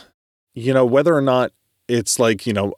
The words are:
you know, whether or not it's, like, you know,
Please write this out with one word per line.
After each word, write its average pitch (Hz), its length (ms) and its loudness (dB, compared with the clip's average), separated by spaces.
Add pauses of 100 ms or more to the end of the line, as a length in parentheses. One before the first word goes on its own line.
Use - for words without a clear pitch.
(540)
you 123 220 -4
know, 131 100 4
whether 143 300 2
or 139 80 0
not 127 300 0 (340)
it's, 117 320 -2
like, 113 260 0
you 113 80 -4
know, 101 240 -4